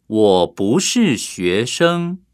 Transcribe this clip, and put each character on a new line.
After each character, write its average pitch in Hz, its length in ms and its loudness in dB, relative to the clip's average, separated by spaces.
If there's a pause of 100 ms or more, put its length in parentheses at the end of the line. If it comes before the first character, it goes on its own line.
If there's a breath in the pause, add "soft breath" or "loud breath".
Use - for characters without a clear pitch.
我 101 400 4
不 104 340 -2
是 196 340 0
学 95 520 -4
生。 170 680 -4